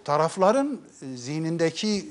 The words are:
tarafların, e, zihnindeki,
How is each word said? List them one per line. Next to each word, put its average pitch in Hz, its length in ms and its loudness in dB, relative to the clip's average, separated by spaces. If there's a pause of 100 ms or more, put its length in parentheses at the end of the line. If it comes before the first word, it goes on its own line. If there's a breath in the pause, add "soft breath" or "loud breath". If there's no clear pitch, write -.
tarafların, 185 720 2 (220)
e, 131 160 -10
zihnindeki, 160 920 -2